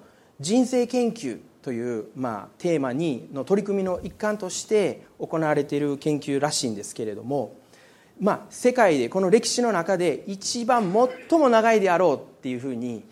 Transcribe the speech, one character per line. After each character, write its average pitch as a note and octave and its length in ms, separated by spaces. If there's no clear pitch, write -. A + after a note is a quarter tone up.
人 G#3+ 260
生 B3 220
研 A#3+ 240
究 B2+ 280
と C#3 100
い A#2 280
う、 G#2 60
ま A2+ 300
あ、 - 20
テ E3+ 200
ー - 20
マ C3 140
に、 D3 400
の C3+ 100
取 G3+ 180
り G3+ 40
組 G3+ 140
み F#3+ 40
の F3+ 180
一 F3+ 100
環 G#3+ 260
と F#3+ 120
し - 140
て G3 380
行 D#3+ 180
わ D#3 160
れ D3 120
て D3 120
い C#3+ 40
る C#3+ 160
研 D3 220
究 C#3 200
ら D3 120
し - 140
い A#2+ 40
ん G#2+ 60
で G2+ 80
す - 120
け A#2+ 100
れ G#2+ 80
ど G#2 100
も、 B2 300
ま G3 120
あ、 - 180
世 - 240
界 G3+ 240
で、 A#2 120
こ F#3+ 120
の F#3 80
歴 A3+ 180
史 - 140
の A#3+ 100
中 F3+ 260
で F3 280
一 G3+ 400
番 A3+ 280
最 E4 80
も C#4+ 120
長 A3+ 240
い G#3+ 80
で F#3+ 100
あ E3+ 60
ろ E3+ 160
う A#2+ 40
っ - 20
て C3+ 80
い B2+ 60
う A#2+ 40
ふ C3+ 100
う B2 60
に A#2 360